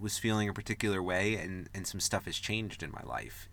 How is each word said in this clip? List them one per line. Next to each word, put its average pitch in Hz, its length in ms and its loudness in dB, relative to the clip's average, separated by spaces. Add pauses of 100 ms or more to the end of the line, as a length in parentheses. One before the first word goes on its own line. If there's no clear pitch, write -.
was 104 180 0
feeling 107 300 4
a 95 40 0
particular 101 480 0
way, 92 360 4
and, 92 360 -4
and 95 140 -4
some 98 140 -4
stuff - 240 2
has - 120 -4
changed 110 460 -2
in 73 80 -4
my - 140 -8
life, - 480 -6